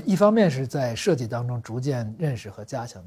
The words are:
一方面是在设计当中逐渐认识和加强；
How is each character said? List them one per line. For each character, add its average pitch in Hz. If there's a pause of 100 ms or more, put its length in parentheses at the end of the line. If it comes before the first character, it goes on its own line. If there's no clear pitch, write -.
一 190
方 208
面 214
是 135
在 123
设 139
计 127
当 120
中 120
逐 113
渐 123
认 147
识 107
和 104
加 117
强； 92